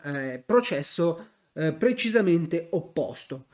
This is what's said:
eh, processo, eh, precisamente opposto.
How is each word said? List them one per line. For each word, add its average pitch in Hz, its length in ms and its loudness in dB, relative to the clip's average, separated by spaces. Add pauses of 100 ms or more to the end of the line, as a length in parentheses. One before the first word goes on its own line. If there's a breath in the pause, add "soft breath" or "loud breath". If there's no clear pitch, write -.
eh, 135 400 -6
processo, 165 840 0 (260 loud breath)
eh, 156 180 0
precisamente 180 1000 2
opposto. 143 840 -6